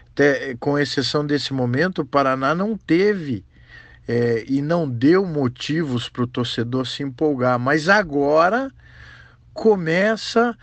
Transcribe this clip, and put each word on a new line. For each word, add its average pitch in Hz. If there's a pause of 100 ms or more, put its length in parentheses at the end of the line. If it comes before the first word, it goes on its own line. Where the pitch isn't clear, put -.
(100)
até 135
com 147
exceção 147
desse 143
momento, 135
o -
Paraná 135
não 208
teve, 165 (640)
é, 117
e 139
não 156
deu 143
motivos 143
pro 123
torcedor 123
se -
empolgar, 127
mas 147
agora 180 (800)
começa 214